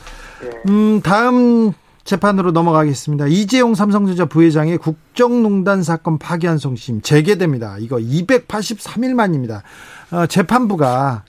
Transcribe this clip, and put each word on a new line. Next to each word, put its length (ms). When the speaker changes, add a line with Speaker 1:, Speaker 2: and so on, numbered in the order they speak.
Speaker 1:
네. 80
Speaker 2:
음, 320
다음 720
재판으로 480
넘어가겠습니다. 760
이재용 480
삼성전자 500
부회장의 520
국정농단 1040
사건 360
파기환송심 840
재개됩니다. 760
이거 200
이백팔십삼 1040
일 120
만입니다. 480
어, 160
재판부가, 1000